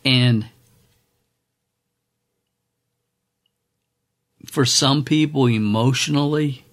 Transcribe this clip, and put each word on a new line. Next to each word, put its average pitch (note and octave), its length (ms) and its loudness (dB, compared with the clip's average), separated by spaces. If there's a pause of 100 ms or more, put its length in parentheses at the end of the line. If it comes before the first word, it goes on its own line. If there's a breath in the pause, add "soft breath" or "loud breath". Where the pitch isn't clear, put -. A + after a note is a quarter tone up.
And B2 420 2 (4000)
for C#3 180 0
some C3+ 400 0
people D#3 420 0
emotionally C3 1300 -2